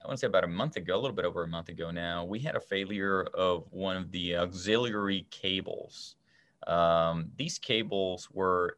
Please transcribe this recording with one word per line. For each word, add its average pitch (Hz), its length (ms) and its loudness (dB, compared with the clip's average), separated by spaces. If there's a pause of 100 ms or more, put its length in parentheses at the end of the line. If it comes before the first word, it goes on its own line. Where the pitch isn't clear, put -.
I - 40 -12
wanna 131 100 -4
say - 100 -2
about 92 160 4
a 85 40 0
month 101 280 -2
ago, 90 200 -2
a 104 40 2
little 123 160 -4
bit - 80 -2
over 87 200 0
a 82 40 -4
month 85 220 -6
ago 82 220 -6
now, 85 340 -4
we 104 140 -6
had 143 180 0
a - 20 4
failure 98 640 0 (120)
of 90 380 2
one 95 240 -2
of 90 160 -6
the 87 240 -2
auxiliary 98 960 2
cables. - 840 -6 (500)
Um, 82 680 4
these - 200 -6
cables 98 720 -2
were 90 480 2